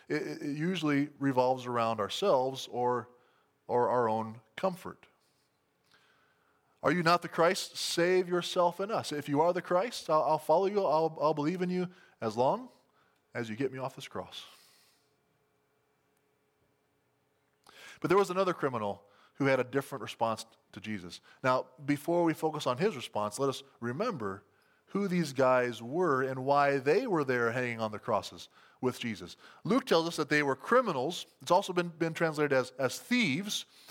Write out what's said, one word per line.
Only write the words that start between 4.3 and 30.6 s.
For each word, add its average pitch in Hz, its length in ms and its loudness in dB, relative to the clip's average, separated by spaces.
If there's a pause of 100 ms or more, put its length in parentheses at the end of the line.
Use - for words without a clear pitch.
comfort. - 500 -6 (1800)
"Are 143 100 4
you 170 120 0
not 170 180 4
the 165 60 -10
Christ? 175 480 0
Save 175 520 2
yourself 175 520 0
and 196 100 -6
us. 151 220 -4
If 147 160 -6
you 143 120 2
are 170 120 6
the 180 100 -2
Christ, 185 480 -2
I'll, 156 120 6
I'll 151 160 2
follow 170 280 4
you. 196 180 2
I'll, 156 360 2
I'll 151 140 4
believe 160 280 0
in 180 80 -2
you 180 180 -2 (320)
as 110 160 -2
long 175 320 2 (680)
as 120 140 -6
you 110 80 -8
get 127 160 -2
me 131 60 -10
off 131 180 -8
this - 120 -16
cross." - 360 -12 (3500)
But 151 80 -4
there 180 100 6
was 190 120 4
another 185 220 0
criminal 110 500 -4 (320)
who 139 120 0
had 131 140 4
a 120 40 0
different 131 380 -6
response 113 420 -4 (280)
to 104 80 -16
Jesus. 92 400 -10 (240)
Now, 131 220 2 (180)
before 170 400 0
we 160 100 2
focus 156 320 -4
on 123 120 -2
his 185 180 -2
response, 107 420 -6
let 139 100 2
us 131 140 -4 (160)
remember 120 640 -6 (500)
who 202 160 -2
these 170 240 0
guys 123 500 2
were 139 400 0
and 131 220 -4
why 143 340 4
they 160 280 2
were 170 180 2
there 123 260 2
hanging 120 300 -4
on 110 100 -2
the 107 80 -10
crosses 95 500 -4 (320)
with 123 180 -2
Jesus. 92 380 -10 (280)
Luke 214 220 0
tells 165 200 4
us 170 100 -6
that 147 120 -2
they 151 140 4
were 135 140 0
criminals. 180 680 0 (140)